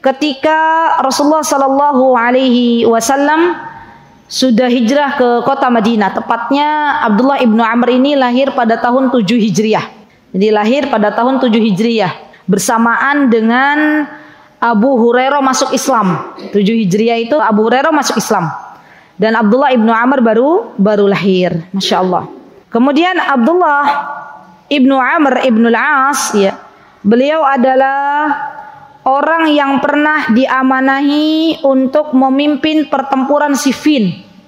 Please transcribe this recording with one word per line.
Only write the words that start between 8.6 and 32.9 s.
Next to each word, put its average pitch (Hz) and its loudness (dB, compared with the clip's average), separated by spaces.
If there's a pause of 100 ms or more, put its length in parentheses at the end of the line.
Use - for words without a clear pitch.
tahun 247 0
tujuh 233 0
Hijriah. 208 -2 (340)
Jadi, 196 0
lahir 233 0
pada 208 0
tahun 254 0
tujuh 233 2
Hijriah, 214 0 (400)
bersamaan 233 0
dengan 277 0 (480)
Abu 233 0
Hurairah 247 2
masuk 269 -2
Islam. 202 -2 (160)
Tujuh 208 0
Hijriah 220 0
itu 220 -2
Abu 214 0
Hurairah 277 2
masuk 277 -2
Islam. 185 -2 (720)
Dan 220 0
Abdullah 247 2
ibnu 233 2
Amr 247 2
baru, 269 0
baru 208 2
lahir. 180 0
Masya 185 -2
Allah. 180 -2 (480)
Kemudian, 294 2
Abdullah 294 0 (880)
ibnu 269 2
Amr 269 0
ibnu 262 2
al-As, 269 0
ya, 196 0 (480)
beliau 277 2
adalah 277 0 (720)
orang 302 0
yang 277 0
pernah 294 0
diamanahi 277 0
untuk 269 0
memimpin 294 0
pertempuran 277 0